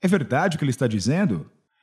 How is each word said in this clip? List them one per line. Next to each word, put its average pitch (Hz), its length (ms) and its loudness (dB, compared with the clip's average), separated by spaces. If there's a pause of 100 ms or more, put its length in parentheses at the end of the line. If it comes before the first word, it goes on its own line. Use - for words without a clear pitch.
É 185 80 2
verdade 156 480 0
o - 20 -4
que 156 60 -4
ele 135 60 2
está 127 160 0
dizendo? 110 640 0 (320)